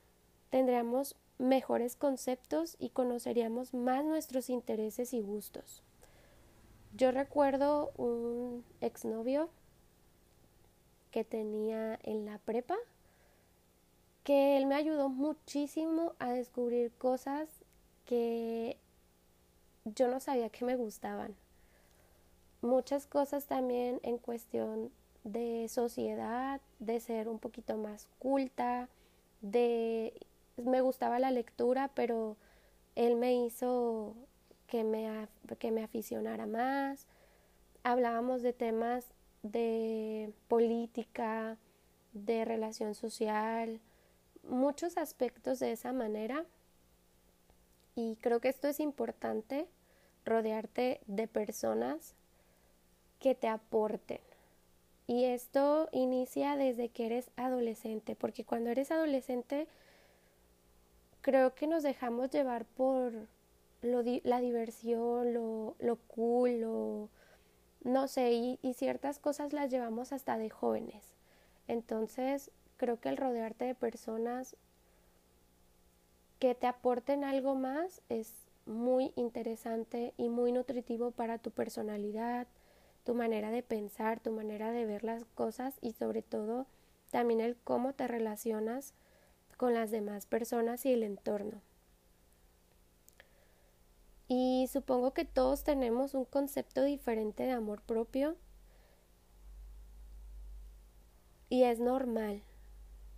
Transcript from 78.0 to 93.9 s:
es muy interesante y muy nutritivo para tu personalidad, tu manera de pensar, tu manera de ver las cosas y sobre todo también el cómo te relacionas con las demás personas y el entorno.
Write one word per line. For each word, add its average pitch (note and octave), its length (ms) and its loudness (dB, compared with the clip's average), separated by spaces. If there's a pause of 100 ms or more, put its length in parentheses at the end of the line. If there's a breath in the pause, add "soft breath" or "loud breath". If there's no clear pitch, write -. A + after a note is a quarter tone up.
es A3+ 240 -4 (340)
muy B3+ 500 2
interesante A3+ 1000 -4
y A#3+ 120 0
muy A#3+ 240 2
nutritivo A#3+ 600 -2
para A#3 260 -4
tu A3+ 120 -8
personalidad, A3 960 -4 (580 soft breath)
tu A#3+ 100 0
manera A3 360 0
de A#3+ 120 0
pensar, A3 580 -2
tu A3+ 120 -2
manera G#3+ 400 -4
de A#3 120 0
ver G#3 200 -2
las A#3 200 -4
cosas A#3+ 560 -4
y A#3 120 -4
sobre A3 300 -2
todo A3+ 440 -4 (440 soft breath)
también A#3 300 4
el A#3+ 160 0
cómo B3+ 360 0
te C4 160 -2
relacionas A3 840 -2 (640 soft breath)
con B3 160 2
las A3+ 180 2
demás G#3 360 -4
personas A#3 580 0
y C4 80 6
el A#3 120 4
entorno. G#3 580 -4 (2750 soft breath)